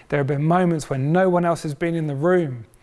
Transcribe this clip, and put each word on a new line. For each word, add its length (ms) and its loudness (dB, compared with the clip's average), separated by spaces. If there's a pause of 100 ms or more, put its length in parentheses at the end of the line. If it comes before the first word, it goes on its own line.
(100)
there 80 0
have 80 0
been 180 -2
moments 460 2
when 220 -2
no 180 4
one 160 2
else 160 -2
has 100 -6
been 220 -4
in 120 -4
the 80 -4
room 520 0 (160)